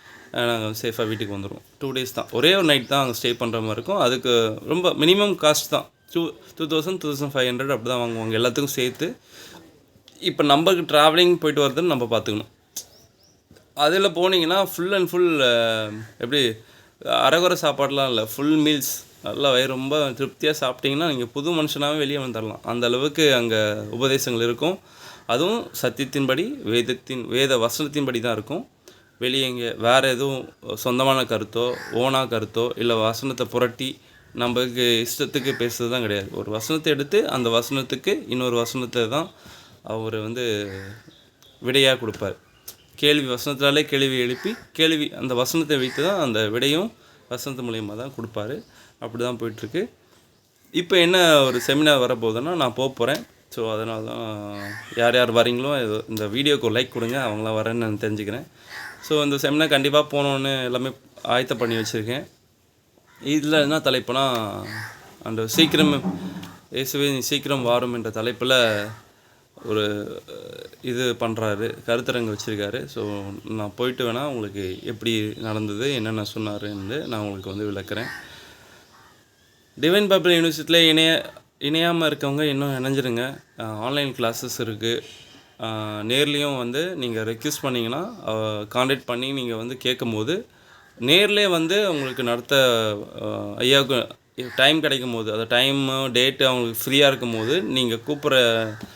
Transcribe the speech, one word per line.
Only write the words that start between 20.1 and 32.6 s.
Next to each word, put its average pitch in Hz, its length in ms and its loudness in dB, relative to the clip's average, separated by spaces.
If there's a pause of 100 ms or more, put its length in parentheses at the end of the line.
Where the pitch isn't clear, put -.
திருப்தியா 139 500 -2
சாப்பிட்டீங்கன்னா, 139 480 0
நீங்க 127 180 -2
புது 143 240 -4
மனுஷனாவே 151 480 0
வெளியே 143 180 -2
வந்துடலாம். 110 460 -6
அந்த 120 240 -2
அளவுக்கு 139 480 4
அங்க 107 560 2
உபதேசங்கள் 127 520 0
இருக்கும். 131 360 0 (480)
அதுவும் 175 440 0 (120)
சத்தியத்தின்படி, 139 800 -2
வேதத்தின், 120 640 -2
வேத 131 300 2
வசனத்தின்படி 131 640 -2
தான் 117 120 -2
இருக்கும். 139 360 -6 (500)
வெளியே 131 280 0
இங்க 123 320 -6
வேற 127 300 6
எதுவும் 131 440 -2 (220)
சொந்தமான 127 480 2
கருத்தோ, 113 520 -2 (180)
ஓனா 131 360 0
கருத்தோ, 113 480 -2